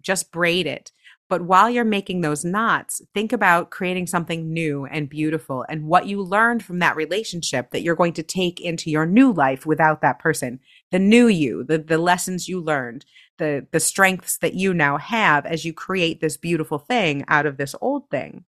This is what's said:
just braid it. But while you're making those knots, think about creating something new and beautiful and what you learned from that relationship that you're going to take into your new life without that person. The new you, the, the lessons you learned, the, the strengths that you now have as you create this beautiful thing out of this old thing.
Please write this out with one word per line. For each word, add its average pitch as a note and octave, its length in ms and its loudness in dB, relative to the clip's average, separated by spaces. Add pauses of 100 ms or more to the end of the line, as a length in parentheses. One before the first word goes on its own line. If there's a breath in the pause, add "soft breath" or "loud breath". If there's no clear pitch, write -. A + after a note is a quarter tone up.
just F#3 280 -4
braid E3+ 360 0
it. - 260 -10 (380 soft breath)
But F3 120 0
while F#3+ 280 6
you're A#3+ 140 0
making G3 360 -2
those D3+ 240 -2
knots, F#3+ 560 -2 (140)
think G#3 180 -2
about F#3 380 4
creating F3+ 360 -4
something E3 460 -4
new D3+ 320 -2
and D3 240 -6
beautiful D3+ 580 -4
and D#3 200 -8
what F3 200 4
you G3 160 -6
learned A3 400 0
from F3+ 180 -6
that D#3 140 2
relationship D#3 760 -4
that G2 100 -4
you're E3 160 0
going E3+ 180 2
to - 80 -8
take F3+ 380 -4
into E3 300 -6
your D#3 160 2
new A#3+ 260 6
life C3+ 320 0
without D#3 380 2
that C#3 160 2
person. C3 420 -2 (300 soft breath)
The F3+ 80 0
new A3+ 300 8
you, C3+ 360 0
the, D#3 140 0
the D#3+ 180 -2
lessons F3 540 0
you F#3 100 -6
learned, C#3 460 -6 (320 soft breath)
the, D3 340 -2
the E3 80 2
strengths F#3+ 580 0
that G3 140 0
you F#3+ 220 0
now D3 240 2
have D#3+ 480 2
as D3+ 180 -6
you E3 80 -6
create F3 480 -4
this D#3 160 -2
beautiful D#3+ 420 -4
thing E3 500 -2
out D3 180 2
of C#3+ 100 -4
this C#3 240 -6
old C4+ 300 -4
thing. - 440 -8